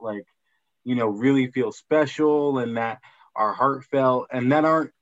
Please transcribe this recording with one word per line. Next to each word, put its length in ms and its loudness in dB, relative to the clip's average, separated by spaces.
like, 240 -8
you 120 -2
know, 120 0
really 440 2
feel 200 -2
special 880 0
and 180 -4
that 220 -6
are 180 0
heartfelt 800 0
and 200 0
that 140 4
aren't 260 0